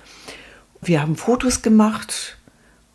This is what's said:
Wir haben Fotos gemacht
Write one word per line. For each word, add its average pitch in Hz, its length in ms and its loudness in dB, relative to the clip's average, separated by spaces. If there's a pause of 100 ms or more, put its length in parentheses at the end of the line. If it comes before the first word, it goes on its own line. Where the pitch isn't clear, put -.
(800)
Wir 160 220 0
haben 151 140 -2
Fotos 247 440 -2
gemacht 214 800 0 (560)